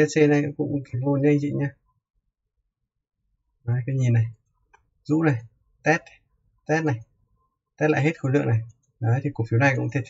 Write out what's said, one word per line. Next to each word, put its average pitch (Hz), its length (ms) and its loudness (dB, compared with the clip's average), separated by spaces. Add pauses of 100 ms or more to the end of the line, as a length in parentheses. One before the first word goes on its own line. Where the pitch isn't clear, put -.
S 156 100 -2
C 147 120 6
này 147 140 2 (120)
cũng 143 280 -4
Kiệt 123 200 -8
Vôn 143 180 0
nha 147 80 4
anh 147 100 4
chị 143 120 -4
nhé. 139 180 -4 (1900)
Đấy, 123 220 -2
cái 135 100 -4
nhìn 127 160 0
này, 113 120 2 (800)
rũ 156 180 0
này, 139 200 2 (400)
test, - 200 0 (640)
test 160 180 0
này, 127 160 -2 (760)
test 156 140 0
lại 143 120 2
hết 156 160 2
khối 131 140 -4
lượng 143 140 0
này. 113 140 0 (400)
Đấy, 117 240 0
thì 143 100 -4
cổ 113 140 -6
phiếu 117 100 0
này 139 180 2
cũng 123 140 -4
thể 113 200 -4